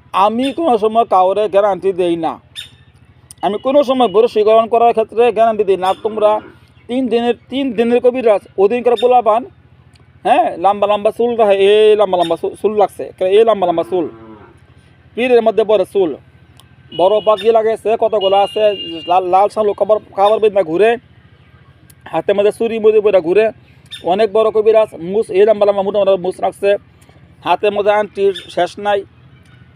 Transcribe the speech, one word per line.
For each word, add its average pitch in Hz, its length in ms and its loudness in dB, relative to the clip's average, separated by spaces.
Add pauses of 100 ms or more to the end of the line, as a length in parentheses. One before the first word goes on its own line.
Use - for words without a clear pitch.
(120)
আমি 226 400 0
কোনো 247 260 -2
সময় 220 260 0
কাউরে 196 440 0
গ্যারান্টি 196 440 0
দেই 170 240 -2
না, 147 240 -8 (1000)
আমি 196 160 -2
কোনো 277 240 0
সময় 254 260 0
বশীকরণ 220 580 2
করার 233 260 2
ক্ষেত্রে 220 400 0
গ্যারান্টি 214 320 0
দিই 185 120 0
না। 185 260 -2
তোমরা 214 380 -2 (480)
তিন 254 200 -4
দিনের, 233 260 -2 (140)
তিন 269 240 -6
দিনের 233 280 0
কবিরাজ, 233 400 2 (180)
ওদিন 208 240 0
করে 233 180 2
পোলা 247 220 2
পান, 220 220 0 (800)
হ্যাঁ, 233 340 0
লম্বা 202 300 0
লম্বা 208 240 0
চুল 233 260 -2
রাখে, 214 160 2
এই 208 440 4
লম্বা 190 220 0
লম্বা 165 180 -2
চুল, - 180 -8
চুল 214 220 -4
লাগছে, - 440 -2
এই 196 240 2
লম্বা 202 220 0
লম্বা 170 240 -2
চুল, 170 180 -4 (1080)
পীরের 240 280 2
মধ্যে 220 220 0
পড়ে 196 280 0
চুল, 170 240 -2 (800)
বড় 196 240 2
পাখি 208 320 0
লাগাইছে, 220 480 0
কতগুলো 196 360 0
আছে, 202 400 0 (300)
লাল, 180 220 0
লাল 190 200 2
শালু 208 240 -2
কাপড়, 208 260 0 (180)
কাপড় 208 220 2
বেঁধে 202 240 0
ঘুরে, 185 340 0 (1080)
হাতে 165 280 -4
মধ্যে 202 200 0
চুরি 226 260 -4
মুড়ি 214 220 2
পরে 196 200 2
ঘুরে, 196 320 0 (500)
অনেক 196 300 0
বড় 220 180 0
কবিরাজ, 214 380 2 (120)
মুছ, 196 300 -6
এই 185 160 2
লম্বা 208 200 2
লম্বা 202 160 0
মোটা 208 160 -4
মোটা 196 180 2
মুছ 180 240 -6
রাখছে, - 360 -2 (680)
হাতের 180 280 0
মধ্যে 202 200 0
আংটি 202 400 -2 (180)
শেষ 175 280 -4
নাই, 202 260 -4 (720)